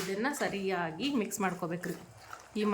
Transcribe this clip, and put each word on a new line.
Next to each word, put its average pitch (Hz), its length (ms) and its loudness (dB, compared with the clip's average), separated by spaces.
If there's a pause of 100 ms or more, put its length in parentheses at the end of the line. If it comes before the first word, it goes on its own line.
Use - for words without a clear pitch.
ಇದನ್ನ 196 260 0 (140)
ಸರಿಯಾಗಿ 185 680 0 (140)
ಮಿಕ್ಸ್ - 220 -2
ಮಾಡ್ಕೋಬೇಕ್ರಿ. 175 520 0 (640)
ಈ 208 140 4